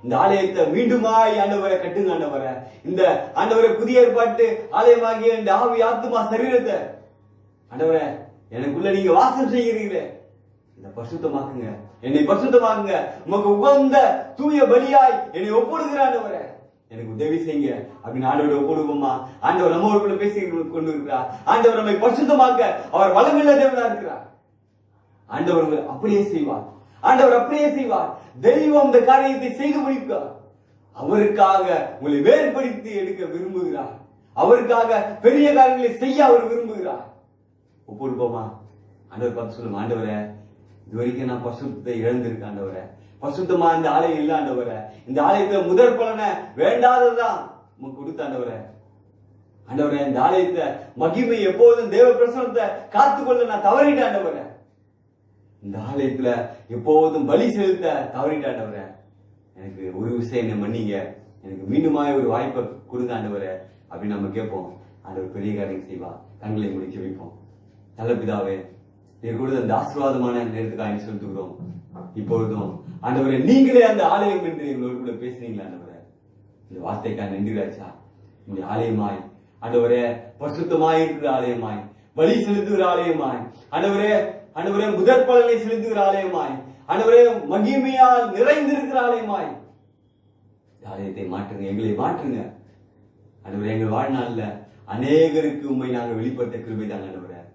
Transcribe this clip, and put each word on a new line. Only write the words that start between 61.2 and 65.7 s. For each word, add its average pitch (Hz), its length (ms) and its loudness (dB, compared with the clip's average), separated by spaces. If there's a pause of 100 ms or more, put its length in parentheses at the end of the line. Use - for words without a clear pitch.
எனக்கு 95 260 -14
மீண்டுமாய் 143 460 2
ஒரு 127 120 2
வாய்ப்பை 117 360 -2 (240)
கொடுங்க 123 260 -6
ஆண்டவரே" 101 440 -8 (360)
அப்படின்னு 104 120 -12
நம்ம 104 220 -6
கேட்போம். 98 500 -10 (240)
ஆண்டவர் 92 300 -12
பெரிய 101 300 -6
காரியம் 95 240 -10